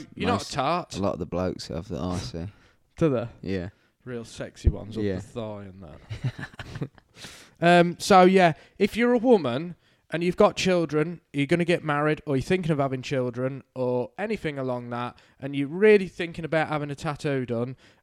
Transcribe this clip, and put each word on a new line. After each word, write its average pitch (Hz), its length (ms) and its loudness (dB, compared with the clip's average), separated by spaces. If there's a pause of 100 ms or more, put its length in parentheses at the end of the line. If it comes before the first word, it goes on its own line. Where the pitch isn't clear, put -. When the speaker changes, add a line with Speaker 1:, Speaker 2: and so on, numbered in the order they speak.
(140)
Speaker 1:
you're 196 140 -4
not 247 60 2
a - 100 -2
Speaker 2:
Most, - 100 -12
Speaker 1:
tart. 151 440 -2
Speaker 2:
a 92 40 -4
lot 98 120 0
of 76 60 -8
the 87 60 -4
blokes 90 440 -4
have 87 180 -8
that 82 140 -8
I 90 180 -4
see. 87 280 -8 (500)
Speaker 1:
Do 165 120 2
they? 117 180 -2 (140)
Speaker 2:
Yeah. 92 280 -6 (340)
Speaker 1:
Real 120 220 -12
sexy - 440 -4
ones 101 280 -6
up 107 60 -2
Speaker 2:
Yeah. 98 120 0
Speaker 1:
the 90 60 -6
thigh 107 420 -10
and 95 180 -18
that. - 1120 -10
<laughs> - 60 -20 (640)
Um, 175 380 6
so, 185 240 8
yeah, 180 300 6 (240)
if 202 200 0
you're 240 160 2
a 247 40 4
woman 175 580 2 (360)
and 165 120 -2
you've 175 140 0
got 208 200 4
children, 165 640 0 (120)
you're 143 140 0
gonna 170 180 2
get 156 180 0
married, 151 420 0
or 139 100 0
you're 131 80 0
thinking 185 280 0
of 143 80 0
having 131 220 -2
children, 127 600 -4 (100)
or 123 460 -2
anything 180 400 -6
along 123 300 -6
that, 120 280 -8 (220)
and 139 160 -8
you're 139 140 0
really 190 380 6
thinking 170 380 -8
about 151 220 0
having 147 240 -4
a 139 40 -6
tattoo 139 500 -2
done, 120 300 -4 (280)